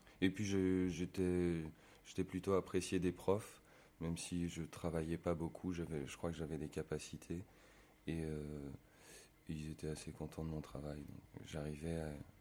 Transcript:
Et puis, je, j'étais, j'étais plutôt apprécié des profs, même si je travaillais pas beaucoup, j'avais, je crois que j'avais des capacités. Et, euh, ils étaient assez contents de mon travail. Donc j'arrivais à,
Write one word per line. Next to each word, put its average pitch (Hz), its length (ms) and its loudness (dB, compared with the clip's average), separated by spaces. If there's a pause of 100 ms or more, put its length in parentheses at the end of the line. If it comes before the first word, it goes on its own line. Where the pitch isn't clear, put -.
(220)
Et 95 80 8
puis, 104 160 0
je, 92 440 4
j'étais, 87 720 2 (420)
j'étais - 180 -2
plutôt 92 300 2
apprécié 92 460 4
des 90 120 4
profs, - 500 2 (380)
même 82 180 0
si 87 320 0
je 82 140 -4
travaillais 80 540 0
pas 87 160 2
beaucoup, 82 400 -2
j'avais, 78 320 -2
je - 120 -8
crois 85 140 0
que 78 60 -4
j'avais 78 200 -2
des 73 120 -4
capacités. 78 760 -4 (640)
Et, 82 180 0
euh, 73 440 -4 (800)
ils 78 220 -2
étaient 76 180 -4
assez 76 220 -4
contents 78 320 -4
de 80 60 0
mon 78 120 0
travail. 73 420 -6 (300)
Donc - 120 -10
j'arrivais 78 540 -2
à, 78 80 0 (340)